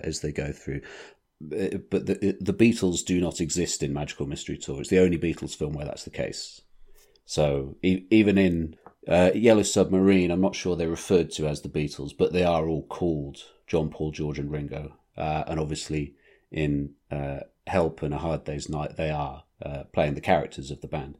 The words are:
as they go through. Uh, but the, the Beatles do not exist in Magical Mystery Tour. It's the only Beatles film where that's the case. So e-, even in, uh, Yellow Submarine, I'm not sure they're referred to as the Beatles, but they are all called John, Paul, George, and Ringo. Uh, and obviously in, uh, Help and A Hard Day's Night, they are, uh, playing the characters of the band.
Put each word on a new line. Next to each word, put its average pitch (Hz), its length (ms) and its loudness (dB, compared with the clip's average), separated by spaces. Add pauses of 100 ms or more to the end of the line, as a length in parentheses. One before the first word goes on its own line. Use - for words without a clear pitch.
as 78 160 -6
they 76 100 -4
go 73 220 -6
through. - 300 -8 (600)
Uh, 87 360 -4 (120)
but - 160 0
the, 95 340 0
the 92 140 0
Beatles 98 500 4
do 90 160 2
not 82 200 -2
exist 82 420 -2
in 71 100 -2
Magical 73 340 -6
Mystery - 320 -8
Tour. 69 220 -8
It's - 100 -10
the 92 100 6
only 87 180 6
Beatles 78 380 -4
film 76 160 -4
where 73 140 -6
that's - 180 -12
the - 60 -12
case. - 500 -8 (640)
So 71 580 0
e-, 92 280 2
even 104 260 8
in, 85 400 2 (300)
uh, 90 280 6
Yellow 110 280 6
Submarine, 95 720 4
I'm 90 80 2
not 95 160 2
sure 90 180 -2
they're 82 140 0
referred 82 440 2
to 78 140 -4
as 73 140 -2
the - 80 -12
Beatles, 73 480 -4
but - 160 2
they 90 100 2
are 85 240 2
all 78 160 0
called 76 560 -4 (300)
John, 78 200 0
Paul, 78 220 -6
George, 76 280 -6
and 71 120 -6
Ringo. 73 480 -8 (180)
Uh, 78 300 -4
and 78 140 -4
obviously 76 540 -6 (360)
in, 71 440 -2 (160)
uh, 69 300 -6 (280)
Help 82 340 0
and 73 100 -4
A 71 60 -4
Hard 78 260 -4
Day's 73 240 -8
Night, 76 280 -6
they 80 140 -2
are, 73 340 -6 (180)
uh, 71 300 -10
playing 76 220 2
the 71 60 -8
characters 71 520 -2
of 69 80 -10
the 71 80 -12
band. 71 320 -8